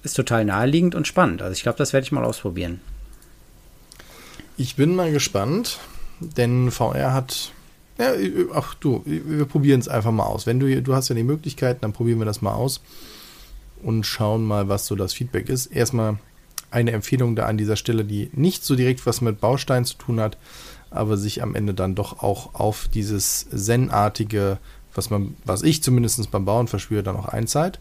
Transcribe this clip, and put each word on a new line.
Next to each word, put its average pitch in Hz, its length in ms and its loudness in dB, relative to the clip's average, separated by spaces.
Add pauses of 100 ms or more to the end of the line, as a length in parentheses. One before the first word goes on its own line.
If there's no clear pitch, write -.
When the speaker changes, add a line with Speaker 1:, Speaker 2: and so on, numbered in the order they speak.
Speaker 1:
ist - 140 -6
total 117 260 2
naheliegend 139 520 4
und 151 120 0
spannend. 113 340 2
Also 92 120 -6
ich - 100 -6
glaub, 120 140 0
das - 160 0
werd 135 100 4
ich - 80 -10
mal 123 140 0
ausprobieren. 87 560 -4 (1800)
Speaker 2:
Ich 127 180 -4
bin 151 200 4
mal 170 180 2
gespannt, 143 680 -2 (400)
denn 123 520 2
V 117 200 0
R 135 220 0
hat, - 400 -4 (440)
ja, 254 140 2 (420)
ach - 220 -2
du, - 300 0
wir 151 400 -2
probieren's 139 420 4
einfach 117 240 0
mal 107 140 2
aus. - 200 -4
Wenn 120 140 2
du, 135 220 2
du 131 120 0
hast 131 140 2
ja 123 80 0
die 113 80 2
Möglichkeit, 131 580 0
dann 107 120 -2
probieren 117 260 2
wir 110 60 0
das 104 160 -2
mal 104 120 0
aus - 280 -2 (1000)
und 113 240 0
schauen 110 380 0
mal, 104 240 0
was 101 200 0
so 104 100 -4
das 92 160 -2
Feedback - 340 -4
ist. 127 200 -2
Erstmal 113 500 0 (520)
eine 117 220 2
Empfehlung 117 460 0
da 110 80 0
an 110 120 0
dieser 107 200 0
Stelle, 113 260 0
die 104 300 -4
nicht 165 320 0
so 139 100 2
direkt 127 300 2
was 120 160 0
mit 110 180 0
Baustein 127 460 2
zu - 100 -6
tun 117 240 -2
hat, 107 180 -2 (520)
aber 107 280 0
sich 101 260 -4
am 98 100 -2
Ende 104 200 -2
dann 92 220 -2
doch - 280 -6
auch - 320 -2
auf 107 320 0
dieses 104 680 0
Zen-artige, 104 1040 2 (380)
was - 140 -2
man, 101 340 -2
was 101 180 -2
ich 156 220 2
zumindest 117 480 2
beim 98 140 0
Bauen 113 220 2
verspüre, 104 360 -2
dann 98 140 -4
auch 101 100 -6
einzahlt. 143 540 -2